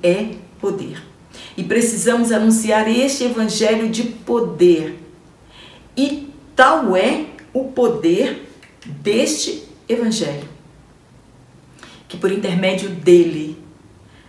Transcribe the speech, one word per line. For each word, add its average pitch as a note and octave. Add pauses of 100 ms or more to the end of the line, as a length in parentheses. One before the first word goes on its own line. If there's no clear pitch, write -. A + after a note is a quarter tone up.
é G3+ (240)
poder. E3 (540)
E F3+
precisamos A#3
anunciar A3
este B3
Evangelho A3
de A#3
poder. F3 (1000)
E C#4 (240)
tal C4
é B3+ (260)
o C4+
poder F#3+ (380)
deste A3+ (240)
Evangelho, G3+ (1600)
que -
por F#3
intermédio F#3+
dele, E3 (680)